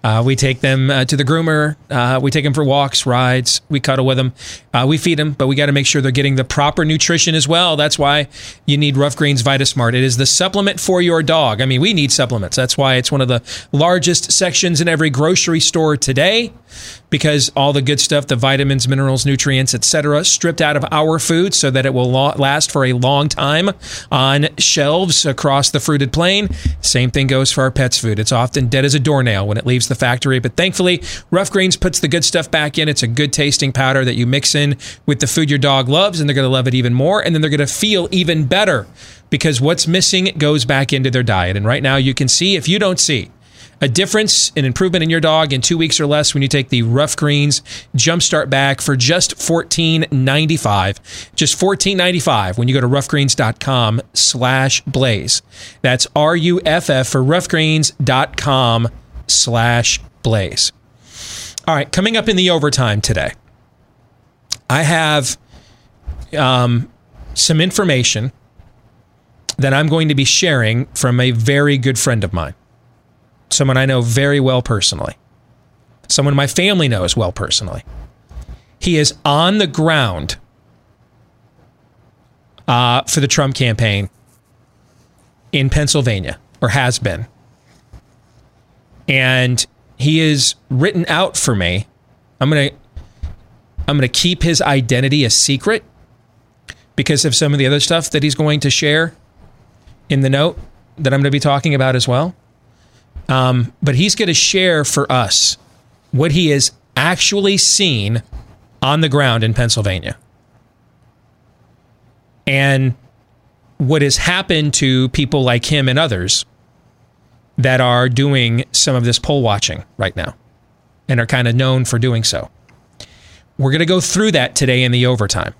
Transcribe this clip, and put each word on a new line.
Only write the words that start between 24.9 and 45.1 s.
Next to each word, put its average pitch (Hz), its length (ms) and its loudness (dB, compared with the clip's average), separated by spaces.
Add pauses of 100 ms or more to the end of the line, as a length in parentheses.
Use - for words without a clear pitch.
across 139 440 0
the 139 100 0
fruited 143 320 0
plain. 185 360 0 (320)
Same 127 300 0
thing 135 160 0
goes 131 260 2
for 135 100 0
our 131 80 2
pets' 127 280 0
food. 107 200 -2
It's 110 140 -2
often 123 360 0
dead 135 180 2
as 139 80 2
a 147 60 2
doornail 123 460 0
when 104 120 -2
it 117 80 -6
leaves 123 240 0
the 131 60 -2
factory, 127 420 0
but 123 180 -4
thankfully, 180 460 0 (300)
Rough 196 180 0
Greens 190 260 0
puts 180 220 -2
the - 80 -2
good 156 180 0
stuff 165 240 -2
back 151 300 -2
in. 156 100 0
It's 143 140 -2
a 120 60 -2
good 127 240 -2
tasting 143 400 0
powder 131 320 2
that 123 100 0
you 120 100 0
mix 135 300 0
in 143 220 0 (280)
with 143 140 0
the 147 80 0
food 156 240 0
your 143 80 2
dog 135 300 2
loves, 175 320 0
and 147 80 0
they're 139 80 0
gonna 131 120 2
love 131 200 0
it 123 60 0
even 123 200 2
more, 160 300 2
and 170 100 0
then 156 80 0
they're 156 80 0
gonna 143 160 0
feel 196 460 0
even 165 340 0
better 180 400 0 (440)
because 143 300 0
what's 160 280 0
missing 185 380 0 (120)
goes 147 260 2
back 135 280 0
into 135 180 0
their 123 140 0
diet. 95 320 0
And 101 100 -2
right 123 160 0
now, 135 140 0
you 131 180 0
can 135 140 -2
see, 190 260 2
if 151 140 -2
you 196 100 2
don't 190 220 0
see 127 320 -2 (480)
a 143 80 0
difference, 196 680 0
an 143 100 0
improvement 170 380 0
in 160 80 0